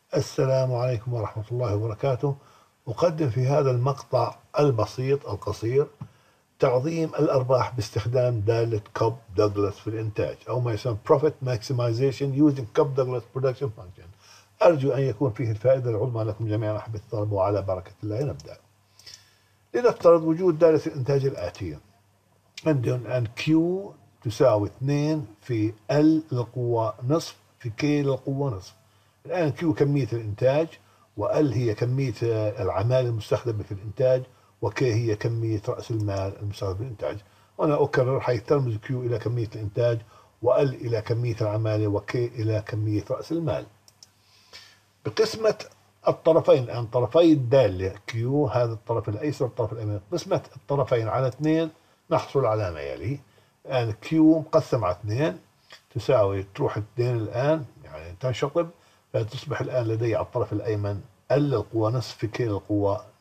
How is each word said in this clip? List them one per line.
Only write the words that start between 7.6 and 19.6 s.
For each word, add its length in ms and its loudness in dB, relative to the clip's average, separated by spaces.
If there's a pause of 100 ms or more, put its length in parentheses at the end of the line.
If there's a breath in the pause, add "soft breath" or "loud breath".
باستخدام 680 -2
دالة 400 0 (160)
كوب 200 0 (200)
دوغلاس 380 2
في 160 -10
الإنتاج، 460 -4 (120)
أو 120 -2
ما 120 -2
يسمى 240 -4 (120)
Profit 380 2
Maximization 920 -2
Using 420 2
Cobb 180 0
Douglas 260 -2 (120)
Production 320 -2 (100)
Function. 300 -20 (540 soft breath)
أرجو 300 6
أن 100 0
يكون 280 0
فيه 200 -2
الفائدة 400 2
العظمى 340 -2
لكم 240 -4
جميعا 280 -2
أحبة 220 -10
الطلبة، 360 -4
وعلى 280 2
بركة 300 -6 (100)
الله 200 -4
نبدأ. 340 -8 (1160 loud breath)